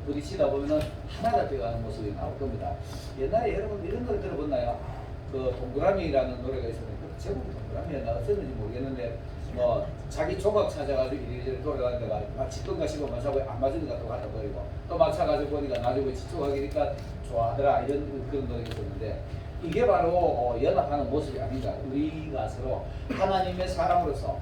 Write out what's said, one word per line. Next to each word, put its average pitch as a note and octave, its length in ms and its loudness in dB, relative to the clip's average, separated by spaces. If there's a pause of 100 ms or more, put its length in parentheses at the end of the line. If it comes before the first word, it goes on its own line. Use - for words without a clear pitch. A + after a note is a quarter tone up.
부딪히다 D3 440 0
보면은 C#3+ 300 2 (280)
하나가 A#3 380 2
되어가는 - 360 -2
모습이 G#2+ 340 -4
나올 F#2+ 220 -4
겁니다. G#2+ 340 -2 (480)
옛날에 - 340 4
여러분 G3+ 300 -2
이런 A#3+ 220 -2
노래 C#3 140 0
들어봤나요? C3+ 580 0 (520)
그 C3 300 0
동그라미라는 - 840 2
노래가 - 260 -2
있었는데, - 340 -6
그 - 200 -8
제목이 - 300 -4
동그라미였나 A#2 600 -4
어땠는지 B2+ 420 0
모르겠는데, B2 640 -4 (360)
뭐, D5+ 320 4 (220)
자기 - 300 0
조각 G3+ 320 4
찾아가지고 C#3 600 0
이리저리 C3 320 -4
돌아가는 B2 380 0
데가 - 200 -2 (160)
막 - 140 -2
지끈가 E3 360 -2
싶어 D3 200 -2
막 A#2+ 140 -4
자꾸 C3+ 220 2
안 A2+ 180 -4
맞으니까 C3+ 400 0
또 - 80 -6
갖다 A#2+ 220 -4
버리고, G#2+ 320 -4 (260)
또 E3+ 80 -2
맞춰가지고 D3+ 540 4
보니까 C#3 280 0
나중에 C3 340 2
지쳐가니까 C3+ 800 0 (360)
좋아하더라, C3 540 4
이런 C#3+ 480 -2
그런 C3 180 0
노래가 A#2 220 -4
있었는데, G#2 500 -4 (420)
이게 G#3 240 2
바로, E3+ 240 8
어, A#2+ 500 4
연합하는 C#3+ 480 4
모습이 C3+ 320 0
아닌가. B2 320 -2 (180)
우리가 D3 580 -2
서로 - 360 -2 (240)
하나님의 F#3 580 2
사람으로서 F3 760 2